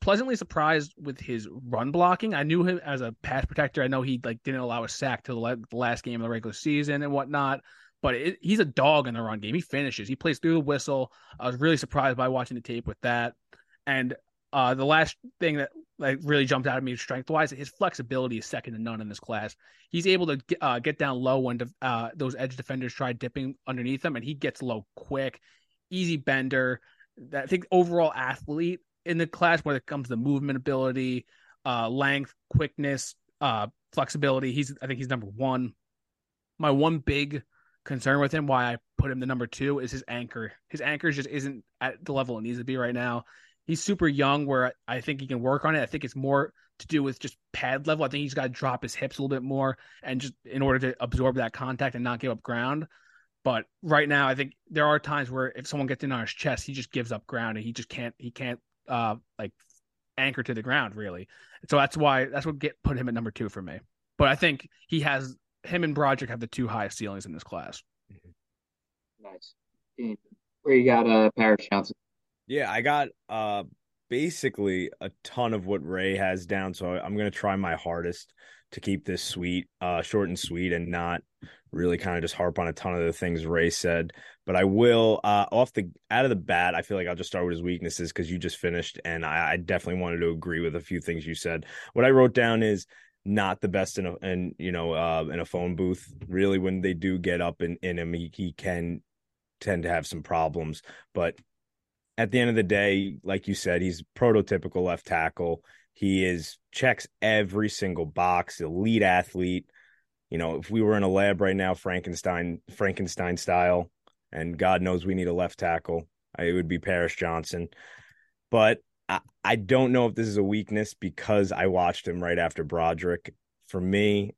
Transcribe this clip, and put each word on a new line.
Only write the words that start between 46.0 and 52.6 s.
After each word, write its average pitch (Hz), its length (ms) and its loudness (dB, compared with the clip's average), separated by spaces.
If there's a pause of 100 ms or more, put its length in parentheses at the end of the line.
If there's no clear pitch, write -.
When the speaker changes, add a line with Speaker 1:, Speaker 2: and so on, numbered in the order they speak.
Speaker 1:
it's 131 120 -8
more 139 360 2 (280)
to - 80 -18
do 151 160 2
with 135 160 -4
just - 180 -10 (160)
pad 135 320 -2
level. 156 200 2
I - 20 -2
think 143 160 -2
he's 135 100 -6
gotta 135 160 -2
drop 123 320 -2
his 123 140 -8
hips - 240 -6
a - 20 -2
little 135 140 0
bit 127 80 -4
more 135 340 0 (240)
and 127 180 -4
just 135 140 -8 (120)
in 135 180 -2
order 131 160 6
to 127 240 0
absorb 127 320 2
that 120 180 0
contact 127 400 -2
and 123 100 -4
not 123 160 -2
give 131 120 -2
up 110 100 -6
ground. 131 460 -2 (560)